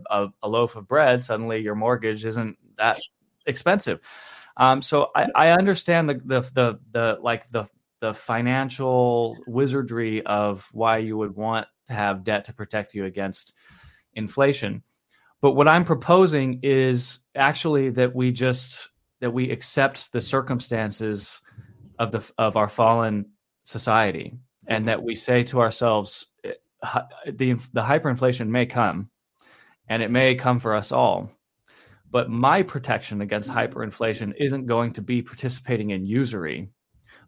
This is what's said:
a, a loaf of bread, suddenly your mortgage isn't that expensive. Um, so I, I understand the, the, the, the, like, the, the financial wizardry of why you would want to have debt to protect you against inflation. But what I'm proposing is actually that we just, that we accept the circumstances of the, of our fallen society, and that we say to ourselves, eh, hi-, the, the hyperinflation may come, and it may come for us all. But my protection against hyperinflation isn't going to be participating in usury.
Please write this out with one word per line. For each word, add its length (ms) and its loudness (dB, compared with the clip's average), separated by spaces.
a, 200 0
a 80 -4
loaf 260 0
of 120 -16
bread, 340 4
suddenly 380 -4
your 160 -4
mortgage 500 -2
isn't 320 -6
that 220 2
expensive. 540 0
Um, 240 6
so 340 2
I, 200 2
I 160 8
understand 580 2
the, 40 0
the, 160 0
the, 260 2
the, 300 0
like, 280 -4
the, 160 -4
the 140 -4
financial 1200 0
wizardry 800 -2
of 480 -2
why 240 2
you 200 -4
would 180 -6
want 320 -4
to 60 -10
have 300 -2
debt 220 -4
to 80 -18
protect 420 -8
you 100 -6
against 480 -8
inflation. 680 -2
But 120 6
what 140 6
I'm 180 6
proposing 800 4
is 560 2
actually 560 2
that 240 2
we 160 2
just, 580 -2
that 100 -2
we 200 -2
accept 600 -2
the 80 -2
circumstances 1200 -4
of 140 -2
the, 260 -6
of 200 2
our 100 4
fallen 600 2
society, 760 0
and 220 0
that 120 0
we 140 -6
say 300 2
to 160 2
ourselves, 640 0
eh, 80 -8
hi-, 240 -4
the, 280 0
the 100 -2
hyperinflation 680 0
may 160 2
come, 440 0
and 160 -2
it 80 -2
may 240 4
come 240 2
for 160 -2
us 160 -2
all. 400 2
But 180 0
my 340 2
protection 580 -6
against 280 -4
hyperinflation 880 -4
isn't 280 -2
going 280 0
to 80 -12
be 200 -2
participating 720 -6
in 140 -4
usury. 640 -4